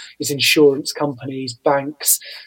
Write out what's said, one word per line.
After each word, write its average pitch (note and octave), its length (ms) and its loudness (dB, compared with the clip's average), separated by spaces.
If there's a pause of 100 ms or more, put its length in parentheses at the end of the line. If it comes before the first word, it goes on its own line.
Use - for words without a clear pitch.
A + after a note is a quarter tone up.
(200)
is D3 120 -4
insurance C#3+ 600 4
companies, C3 640 -6
banks, C#3 680 -2 (280)